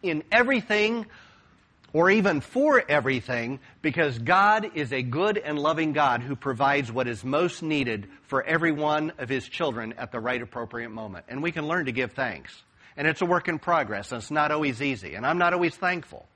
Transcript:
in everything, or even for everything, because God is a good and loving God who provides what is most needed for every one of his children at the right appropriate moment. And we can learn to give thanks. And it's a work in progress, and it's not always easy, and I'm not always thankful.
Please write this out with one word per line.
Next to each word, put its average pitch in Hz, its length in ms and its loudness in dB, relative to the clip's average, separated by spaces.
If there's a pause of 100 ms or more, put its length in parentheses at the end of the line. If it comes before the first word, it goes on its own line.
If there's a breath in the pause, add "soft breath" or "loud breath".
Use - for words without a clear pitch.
in 160 280 -2
everything, 226 760 2 (880 loud breath)
or 175 160 6
even 190 300 4
for 269 500 4
everything, 127 720 0 (200 loud breath)
because 151 380 0
God 196 560 4
is 143 180 -4
a 131 80 -2
good 170 380 0
and 151 180 -4
loving 156 360 0
God 131 300 2
who 135 120 -6
provides 135 560 0
what 120 160 -2
is 113 160 -6
most 156 400 0
needed 120 460 -2 (160 loud breath)
for 135 180 0
every 160 300 2
one 151 460 0
of 123 100 -8
his 131 180 -4
children 113 500 -4
at 117 140 -10
the 123 80 -8
right 120 240 -2
appropriate 117 480 -10
moment. 104 380 -12
And 131 120 -8
we 170 120 -2
can 151 160 -4
learn 165 180 0
to 127 60 -2
give 120 200 -2
thanks. 107 400 -6 (440 soft breath)
And 147 100 -2
it's 160 160 0
a 180 40 2
work 175 200 2
in 160 140 -4
progress, 135 500 -2
and 120 100 -6
it's 123 120 -12
not 151 180 2
always 143 320 0
easy, 98 320 -4
and 107 100 -8
I'm 160 140 0
not 175 160 4
always 175 220 0
thankful. 180 600 -4